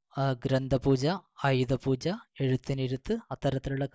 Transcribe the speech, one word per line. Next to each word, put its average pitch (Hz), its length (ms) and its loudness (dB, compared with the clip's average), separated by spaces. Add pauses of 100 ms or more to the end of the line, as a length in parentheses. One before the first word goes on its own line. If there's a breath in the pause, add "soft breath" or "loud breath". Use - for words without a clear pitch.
(180)
ആ, 139 140 2
ഗ്രന്ഥപൂജ, 131 760 2 (360)
ആയുധപൂജ, 131 640 0 (320)
എഴുത്തിനിരുത്ത് 131 800 -2 (140)
അത്തരത്തിലുള്ള 135 640 -2